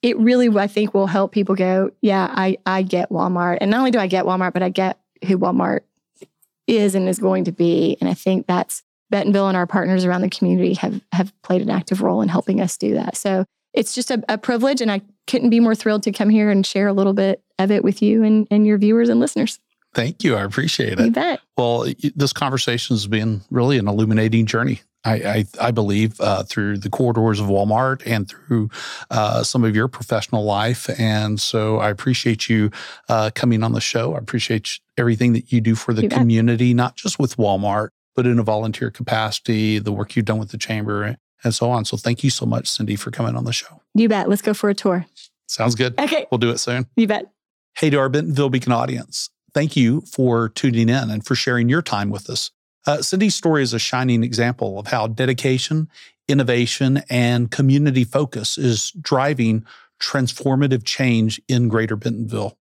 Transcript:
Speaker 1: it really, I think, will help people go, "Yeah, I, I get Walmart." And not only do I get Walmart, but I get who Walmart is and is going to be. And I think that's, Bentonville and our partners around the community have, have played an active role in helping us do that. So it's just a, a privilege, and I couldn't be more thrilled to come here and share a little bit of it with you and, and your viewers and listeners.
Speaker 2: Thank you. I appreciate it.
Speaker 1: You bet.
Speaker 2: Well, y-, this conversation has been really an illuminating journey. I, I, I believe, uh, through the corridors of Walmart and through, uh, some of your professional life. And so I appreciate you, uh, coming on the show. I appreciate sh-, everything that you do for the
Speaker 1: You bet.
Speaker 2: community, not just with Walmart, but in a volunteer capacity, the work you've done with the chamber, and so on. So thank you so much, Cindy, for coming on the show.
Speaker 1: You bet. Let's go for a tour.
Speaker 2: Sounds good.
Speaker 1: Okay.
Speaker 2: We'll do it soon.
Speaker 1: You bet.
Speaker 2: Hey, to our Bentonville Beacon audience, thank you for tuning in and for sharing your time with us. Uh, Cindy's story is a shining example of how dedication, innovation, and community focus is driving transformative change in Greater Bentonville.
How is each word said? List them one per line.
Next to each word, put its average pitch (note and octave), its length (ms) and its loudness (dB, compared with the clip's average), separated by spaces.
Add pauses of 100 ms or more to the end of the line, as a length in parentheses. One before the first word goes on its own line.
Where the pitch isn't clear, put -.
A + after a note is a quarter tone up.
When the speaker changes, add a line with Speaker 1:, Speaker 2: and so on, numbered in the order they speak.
Speaker 1:
it A#3+ 160 2
really, B3 300 4
I G3+ 180 2
think, G#3 280 -2
will G3 120 4
help F#3+ 260 0
people G3+ 220 2
go, F#3+ 360 2 (100)
"Yeah, F#3+ 300 2
I, F#3+ 360 -2
I F#3+ 160 0
get F#3 280 -2
Walmart." F3 500 0
And G3 100 0
not A3 80 2
only C4 120 2
do A#3+ 80 2
I G3 80 0
get F#3 180 0
Walmart, F#3 280 0
but F#3 100 0
I F#3 60 0
get F#3 300 -2 (280)
who F#3+ 120 2
Walmart F3+ 420 0 (880)
is G#3 280 2
and F#3 140 0
is F#3 100 -2
going F#3+ 260 0
to E3+ 80 -4
be. E3+ 480 2
And F#3 80 0
I F3+ 60 0
think - 320 -2
that's, - 360 -2 (280)
Bentonville G3 380 2
and F#3+ 80 0
our F3+ 100 0
partners F#3 380 0
around F3+ 160 0
the F#3 80 0
community F3+ 460 2
have, - 260 -4 (120)
have F#3 280 0
played F3+ 220 0
an G#3 80 -4
active F#3+ 320 -2
role - 180 2
in G3+ 80 2
helping F#3+ 320 0
us F#3 160 -2
do G#3 160 -2
that. - 240 -4
So F#3+ 300 -2 (260)
it's - 220 -2
just B3 160 -6
a, A#3+ 180 -2
a G#3+ 80 0
privilege, B3+ 460 0
and A3 100 0
I G3 80 -2 (260)
couldn't B3 220 2
be A#3 120 6
more A3+ 140 4
thrilled G#3+ 280 0
to G#3 100 -2
come G3+ 160 0
here G#3+ 220 4
and G3 160 2
share G3+ 220 0
a G3+ 40 0
little G3 220 2
bit F#3+ 280 0 (160)
of G3 120 2
it G#3 120 4
with - 200 0
you A3 200 4
and, G#3+ 280 4
and G#3 160 4
your G#3+ 100 4
viewers A3 320 4
and A#3 100 2
listeners. - 420 -2 (340)
Speaker 2:
Thank - 300 -4
you. C#3 120 4
I G2 60 0
appreciate G#2+ 580 -2
it. A2+ 60 4
Speaker 1:
You A#2 40 4
bet. B2+ 300 -2 (160)
Speaker 2:
Well, A#2+ 280 0
y-, C3+ 100 -4 (200)
this C#3 200 0
conversation C3 600 -2
has G#2 120 -2
been G#2+ 340 -2 (100)
really B2+ 280 2
an G#2 100 0
illuminating A2 560 2
journey. A#2+ 380 -2 (220)
I, A2+ 100 0
I, G2+ 300 0 (140)
I A#2 120 0
believe, G#2+ 500 0
uh, G2+ 220 0
through G#2 340 -4
the G2+ 140 -6
corridors A2+ 500 0
of G#2 60 -2
Walmart G#2+ 580 0
and A2 240 -2
through, A2+ 400 -2 (420)
uh, A2 320 0
some A#2+ 220 0
of G#2+ 100 2
your A2 140 2
professional A2 560 -4
life. G#2+ 460 -2 (100)
And G#2+ 400 0
so A2 380 -2
I G#2+ 100 0
appreciate A#2 640 -2
you, G#2+ 200 2 (380)
uh, A2 260 0
coming A2+ 280 0
on A2+ 100 0
the A2+ 80 -2
show. A#2+ 340 -2
I - 40 -6
appreciate A2 480 -4
sh-, - 140 -10 (180)
everything A#2+ 340 2
that A2+ 180 -2
you A#2+ 120 2
do A2+ 120 2
for A2+ 200 -2
the A2 80 0
Speaker 1:
You - 80 2
bet. - 80 0
Speaker 2:
community, A#2 560 4
not B2 220 0
just - 220 -6
with C3+ 200 -2
Walmart, G2+ 500 0 (280)
but B2 100 2
in A#2+ 140 2
a - 20 0
volunteer A2 480 -2
capacity, A2 880 -2
the G#2 140 -4
work G2+ 240 -6
you've A#2+ 80 0
done A2 160 -2
with G#2+ 100 -8
the - 80 -12
chamber, G#2+ 580 -4 (280)
and A#2 100 0
so A#2+ 160 0
on. A#2 140 -2
So - 120 -8
thank A#2 280 -4
you C3 60 4
so - 140 -4
much, A#2 220 -2
Cindy, G#2 300 -4
for A#2+ 160 -8
coming A#2+ 240 -4
on A#2+ 80 -6
the A#2+ 80 -4
show. - 280 -10 (140)
Speaker 1:
You A3+ 140 4
bet. G3+ 200 0
Let's G3+ 140 0
go G#3+ 100 0
for G#3 160 -2
a G3+ 60 2
tour. F3+ 320 -2 (400)
Speaker 2:
Sounds A#2 300 -2
good. B2 240 -2
Speaker 1:
Okay. D4 280 -2
Speaker 2:
We'll B2 100 0
do A#2 120 2
it A#2 80 -2
soon. B2 280 -4 (100)
Speaker 1:
You A3+ 100 4
bet. - 240 -4 (460)
Speaker 2:
Hey, D#3 140 2
to C#3+ 80 4
our C3+ 100 2
Bentonville C#3+ 420 0
Beacon B2+ 220 0
audience, A#2+ 580 -4 (240)
thank D#3+ 220 0
you C3 240 4
for A#2 480 0
tuning A#2 400 2
in B2 220 0
and G#2+ 140 -6
for C3 120 -2
sharing A#2+ 320 0
your D3 120 2
time G#2 300 -4
with G#2 180 -8
us. - 220 -6 (380)
Uh, D3 140 0
Cindy's F#3+ 340 0
story D#3 260 2
is A#2+ 100 -2
a A#2 60 -2
shining B2 460 0
example A#2 560 -4
of G#2 80 -12
how A2+ 180 -2
dedication, C3 840 -2 (380)
innovation, C3 840 0
and A#2+ 440 0
community C#3 500 2
focus B2 560 -4
is A#2+ 320 -2 (100)
driving C3 640 0 (360)
transformative C3+ 840 0
change A2+ 640 0
in B2 220 2
Greater A2 260 0
Bentonville. G#2+ 720 -6